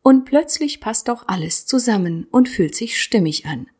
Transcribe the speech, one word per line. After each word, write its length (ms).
Und 240
plötzlich 540
passt 300
auch 180
alles 380
zusammen 640
und 160
fühlt 280
sich 260
stimmig 440
an. 220